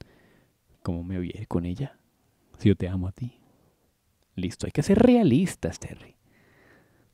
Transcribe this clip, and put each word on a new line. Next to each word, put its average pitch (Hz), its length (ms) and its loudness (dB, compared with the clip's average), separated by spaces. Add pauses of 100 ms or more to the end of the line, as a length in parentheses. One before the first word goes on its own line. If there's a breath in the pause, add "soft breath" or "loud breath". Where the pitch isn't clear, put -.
(800 soft breath)
¿Cómo 85 240 -4
me 92 120 -6
voy 87 160 -6
a - 60 -14
ir 110 80 -12
con 87 180 -4
ella? 95 320 -6 (600)
Si - 120 4
yo 95 60 6
te 92 120 -4
amo 92 200 -4
a 98 40 -6
ti. - 280 -12 (960)
Listo, - 300 -6
hay - 60 -6
que - 120 -2
ser 196 140 2
realistas, 196 840 4
Terry. - 360 -18 (1000 soft breath)